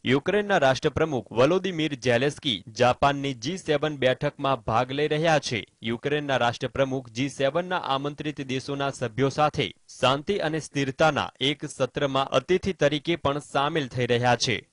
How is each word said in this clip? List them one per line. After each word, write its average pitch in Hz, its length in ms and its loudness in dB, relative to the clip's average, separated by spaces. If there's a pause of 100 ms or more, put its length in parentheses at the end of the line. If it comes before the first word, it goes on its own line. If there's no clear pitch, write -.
યુક્રેનના 190 540 2
રાષ્ટ્રપ્રમુખ 139 720 0
વલોદિમીર 156 600 2
ઝેલેન્સ્કી 123 720 0 (140)
જાપાનની 139 560 2
જી 127 220 -6
સેવન 151 400 -2
બેઠકમાં 135 640 0
ભાગ 123 320 0
લઈ 147 160 0
રહ્યા 151 300 2
છે. 120 280 -4 (160)
યુક્રેનના 139 540 -2
રાષ્ટ્રપ્રમુખ 123 720 -2
જી 120 200 -4
સેવન 135 360 -2
ના 180 120 -4
આમંત્રિત 143 640 -4
દેશોના 139 500 -4
સભ્યો 123 380 -2
સાથે 143 460 0 (260)
શાંતિ 143 380 2
અને 156 200 -2
સ્થિરતાના 139 840 0
એક 143 240 -2
સત્રમાં 135 600 -2
અતિથિ 180 480 0
તરીકે 156 440 0
પણ 143 220 -2
સામેલ 147 500 -2
થઈ 123 180 -2
રહ્યા 120 300 4
છે. 113 360 -4